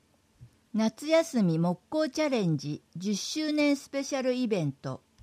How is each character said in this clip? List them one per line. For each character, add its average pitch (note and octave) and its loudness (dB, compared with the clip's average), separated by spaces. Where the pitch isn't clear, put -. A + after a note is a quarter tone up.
夏 A3 0
休 D#4+ 4
み E3 4
木 E3+ 0
工 D#4 0
チ D#4 -2
ャ D#4 0
レ A#3+ 0
ン D#3 2
ジ C#3+ -8
十 F#3+ -4
周 D4+ -4
年 D4 2
ス - -10
ペ C#4 -4
シ C#4+ -6
ャ C4 -2
ル B3+ 0
イ B3+ 0
ベ G3 0
ン C#3 -2
ト。 - -10